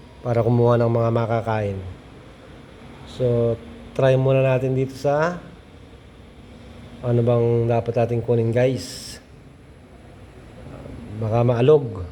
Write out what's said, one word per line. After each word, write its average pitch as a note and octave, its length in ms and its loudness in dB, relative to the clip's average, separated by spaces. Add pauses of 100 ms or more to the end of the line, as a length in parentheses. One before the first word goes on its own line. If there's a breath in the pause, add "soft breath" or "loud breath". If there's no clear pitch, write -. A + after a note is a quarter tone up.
(260)
para A#2 160 2
kumuha A#2+ 400 4
ng A#2 80 2
mga A#2 240 2
makakain. A2 640 -2 (1300)
So, A#2+ 420 0 (380)
try C3 240 4
muna C3+ 240 2
natin C3 320 0
dito C3 240 -2
sa, D#3 400 0 (1700)
ano A#2+ 160 0
bang A#2 480 2
dapat A#2 320 0
natin A#2 240 0
kunin, A#2 320 0
guys? - 640 -2 (2000)
Baka A2 240 0
maalog. A#2+ 680 4